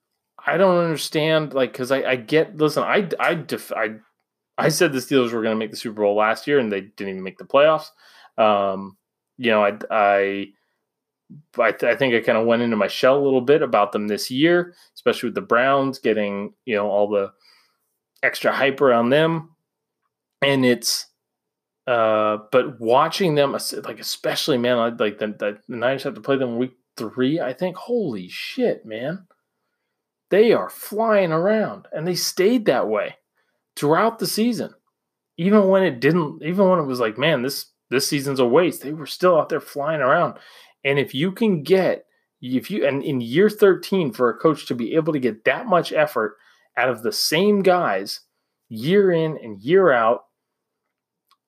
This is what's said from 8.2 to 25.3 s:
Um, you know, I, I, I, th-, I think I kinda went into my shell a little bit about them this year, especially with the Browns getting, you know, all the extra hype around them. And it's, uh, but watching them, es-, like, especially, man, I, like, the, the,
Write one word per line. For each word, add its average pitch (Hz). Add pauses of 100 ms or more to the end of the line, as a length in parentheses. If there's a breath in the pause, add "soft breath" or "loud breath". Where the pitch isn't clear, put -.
Um, 98 (420)
you 117
know, 107
I, 104 (120)
I, 98 (1120)
I, 113
th-, 120
I -
think 127
I 113
kinda 113
went 117
into 117
my 98
shell 135
a 143
little 131
bit 143
about 113
them 104
this 101
year, 175 (220 loud breath)
especially 120
with 101
the 98
Browns 131
getting, 104 (120)
you 113
know, 104
all 104
the 101 (920 soft breath)
extra 120
hype 135
around 120
them. 160 (840)
And 139
it's, - (800)
uh, 110 (140)
but 127
watching 151
them, 139
es-, - (100)
like, 107
especially, -
man, 120
I, 117
like, 113
the, 110
the, 104